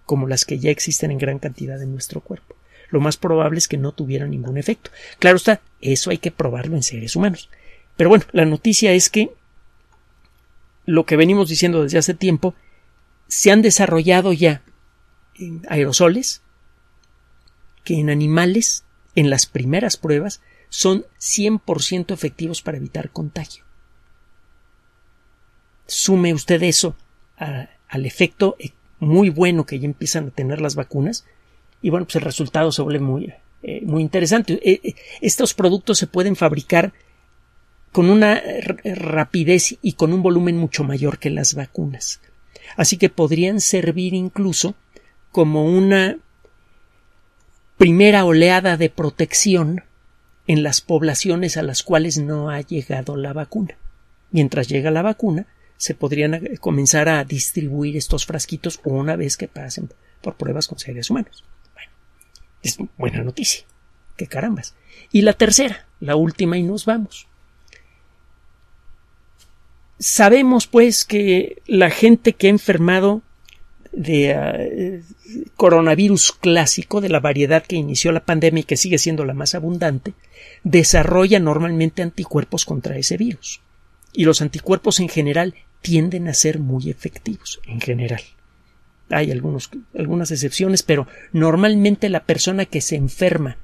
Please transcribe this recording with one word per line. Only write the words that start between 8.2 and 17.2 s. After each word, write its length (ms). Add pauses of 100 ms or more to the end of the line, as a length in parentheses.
la 140
noticia 460
es 180
que 200 (1600)
lo 180
que 120
venimos 340
diciendo 320
desde 160
hace 160
tiempo, 400 (760)
se 220
han 100
desarrollado 720
ya, 300 (760)
eh, 300
aerosoles 720 (1400)